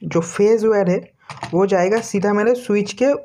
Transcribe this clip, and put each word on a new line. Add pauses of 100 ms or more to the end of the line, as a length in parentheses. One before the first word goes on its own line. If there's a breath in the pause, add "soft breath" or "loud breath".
जो
फेज
वायर
है (460 soft breath)
वो
जाएगा
सीधा
मेरे
स्विच
के (120)